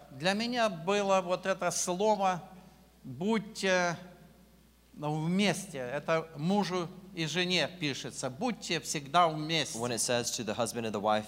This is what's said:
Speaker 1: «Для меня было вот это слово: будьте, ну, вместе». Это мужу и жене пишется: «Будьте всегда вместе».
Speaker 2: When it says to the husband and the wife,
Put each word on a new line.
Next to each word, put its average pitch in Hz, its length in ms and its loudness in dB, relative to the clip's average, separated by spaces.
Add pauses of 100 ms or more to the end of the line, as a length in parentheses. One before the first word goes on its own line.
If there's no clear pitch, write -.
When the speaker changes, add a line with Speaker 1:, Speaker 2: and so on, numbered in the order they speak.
(120)
Speaker 1:
«Для 151 220 0
меня 233 360 0
было 190 520 2
вот 180 240 -2
это 185 260 2
слово: 190 720 2 (600)
будьте, 180 920 0 (960)
ну, 147 220 -2 (100)
вместе». 185 540 0
Это 147 480 0 (100)
мужу 180 500 0 (260)
и 165 120 -2
жене 175 420 2 (120)
пишется: 135 500 -4
«Будьте 170 500 -2
всегда 156 480 2
вместе». 156 500 0
Speaker 2:
When 120 140 0
it 117 80 -2
says 120 380 2
to 123 80 -4
the 104 100 -2
husband 113 300 -2
and 110 80 -2
the 104 80 -2
wife, 107 260 4